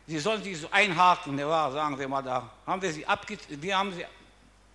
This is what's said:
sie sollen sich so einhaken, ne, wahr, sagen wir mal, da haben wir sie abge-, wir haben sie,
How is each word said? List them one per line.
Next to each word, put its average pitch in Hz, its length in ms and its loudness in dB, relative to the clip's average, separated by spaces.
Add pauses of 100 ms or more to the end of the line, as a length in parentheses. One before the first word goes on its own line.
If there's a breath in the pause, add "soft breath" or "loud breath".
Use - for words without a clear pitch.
sie 156 120 -4
sollen 202 240 0
sich 185 180 -6
so 160 100 -10
einhaken, 180 680 4
ne, 143 100 -2
wahr, 156 260 2
sagen 147 260 -2
wir 135 100 -4
mal, 139 140 -2
da 127 280 -4 (160)
haben 185 160 -2
wir 180 100 -2
sie 151 140 -8
abge-, 208 320 -4 (100)
wir 180 300 -2
haben 196 140 0
sie, 170 120 -10 (720)